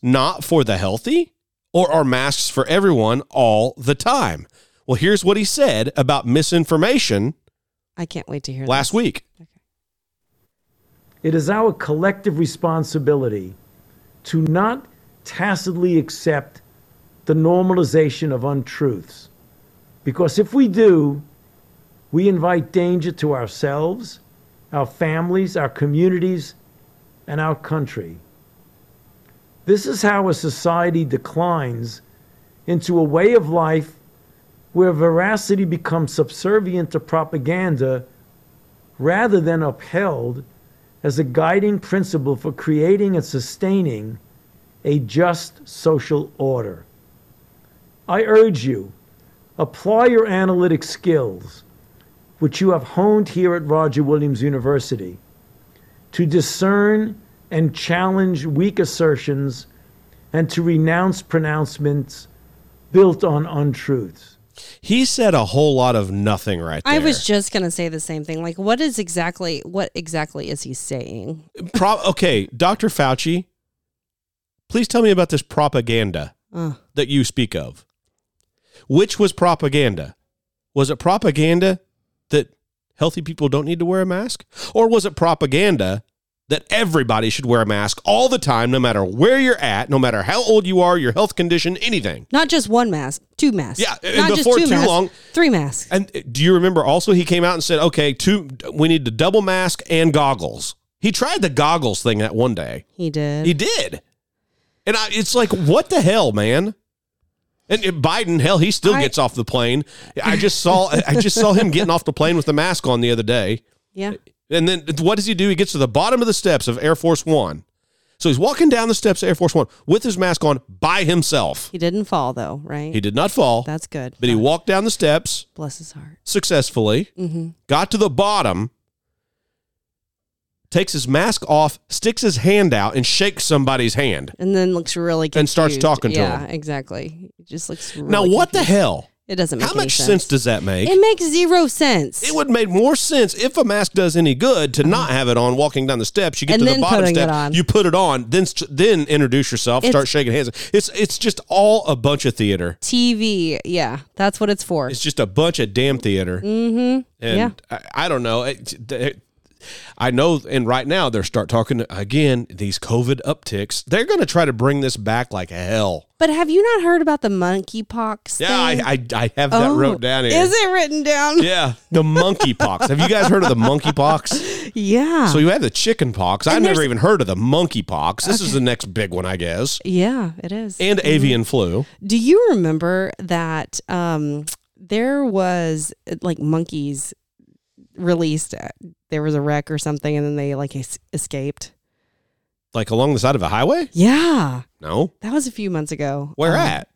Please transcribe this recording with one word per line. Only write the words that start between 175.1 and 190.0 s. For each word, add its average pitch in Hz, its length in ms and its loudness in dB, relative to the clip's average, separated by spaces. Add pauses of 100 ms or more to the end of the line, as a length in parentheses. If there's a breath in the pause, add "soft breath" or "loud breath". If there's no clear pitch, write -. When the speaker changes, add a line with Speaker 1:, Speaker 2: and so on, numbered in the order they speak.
Speaker 1:
So 143 120 4
you 156 100 4
have 220 140 2
the 117 80 -2
chickenpox. 101 760 -2
I've 156 120 2
Speaker 2:
And - 60 4
Speaker 1:
never 190 120 4
Speaker 2:
there's 156 100 0
Speaker 1:
even 120 140 -2
heard 180 220 4
of 101 60 -2
the 95 80 -2
monkeypox. 110 920 -2
This 214 140 0
is 175 100 -4
Speaker 2:
Okay. - 40 -2
Speaker 1:
the 139 80 0
next 123 320 -2
big 101 180 -2
one, 90 140 -4
I 92 100 -4
guess. 87 480 -4
Speaker 2:
Yeah, 190 480 -2 (120)
it 180 80 -12
is. 208 280 -10
Speaker 1:
And 196 200 0
Speaker 2:
Mm-hmm. - 80 -2
Speaker 1:
avian 127 360 2
flu. 104 420 0 (200 loud breath)
Speaker 2:
Do 208 120 0
you 370 340 4
remember 175 640 0
that, 165 640 -4 (100)
um, 151 560 -4 (320)
there 247 480 -2
was, 180 640 -2 (180)
uh, 180 120 -8
like, 175 160 -2
monkeys 151 800 -4 (800)
released, 165 580 -2
uh, - 140 -12 (420)
there 151 140 -4
was 151 100 0
a 147 80 0
wreck 147 300 -2
or 151 80 -4
something, 151 360 -4